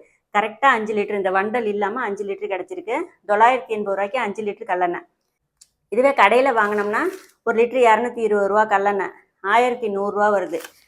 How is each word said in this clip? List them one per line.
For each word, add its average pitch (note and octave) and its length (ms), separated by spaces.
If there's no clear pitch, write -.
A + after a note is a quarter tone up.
கரெக்டா G#3+ 360
அஞ்சு A3 240
லிட்டர், G#3 240
இந்த F#3+ 140
வண்டல் G#3+ 360
இல்லாம G#3 340
அஞ்சு G3+ 220
லிட்டர் G3 280
கிடைச்சிருக்கு. F#3 440
தொள்ளாயிரத்தி A#3 480
எண்பது G3 220
ரூபாய்க்கு G3+ 240
அஞ்சு G#3+ 240
லிட்டர் G3+ 260
கடலெண்ணெய். F3+ 360
இதுவே B3+ 220
கடையில A#3+ 400
வாங்கினோம்னா G#3 480
ஒரு A3+ 140
லிட்டர் A#3 260
இருநூத்தி A#3 380
இருபது G#3 260
ரூபா G#3+ 180
கடலெண்ணெய், G3 480
ஆயிரத்தி A#3+ 460
நூறு G3 220
ரூபா G#3 180
வருது. F3+ 300